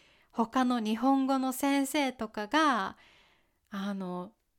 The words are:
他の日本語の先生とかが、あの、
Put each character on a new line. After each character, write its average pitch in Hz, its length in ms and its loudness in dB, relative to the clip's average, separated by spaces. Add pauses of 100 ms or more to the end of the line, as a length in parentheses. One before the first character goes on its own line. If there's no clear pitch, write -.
(320)
他 233 320 0
の 247 160 2
日 220 180 -2
本 269 280 4
語 269 140 2
の 262 120 -2
先 277 360 0
生 277 260 0
と 220 160 -8
か 208 180 -8
が、 262 500 0 (720)
あ 202 220 -6
の、 180 380 -8 (280)